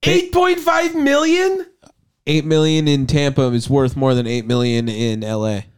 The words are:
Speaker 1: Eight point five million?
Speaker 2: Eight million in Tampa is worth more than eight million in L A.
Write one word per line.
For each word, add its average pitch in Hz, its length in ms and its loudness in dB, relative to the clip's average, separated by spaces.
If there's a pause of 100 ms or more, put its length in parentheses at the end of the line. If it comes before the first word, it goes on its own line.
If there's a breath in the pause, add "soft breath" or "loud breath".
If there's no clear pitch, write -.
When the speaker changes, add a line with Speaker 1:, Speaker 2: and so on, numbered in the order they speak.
Speaker 1:
Eight 359 280 2
point 359 280 2
five 330 340 0
million? 330 720 0 (600)
Speaker 2:
Eight 151 180 0
million 156 420 2
in 139 200 2
Tampa 143 440 2
is 117 180 -2
worth 131 260 2
more 135 180 0
than 123 140 0
eight 117 180 -4
million 120 440 0
in 110 340 -4
L 107 240 -4
A. 104 180 -4 (120)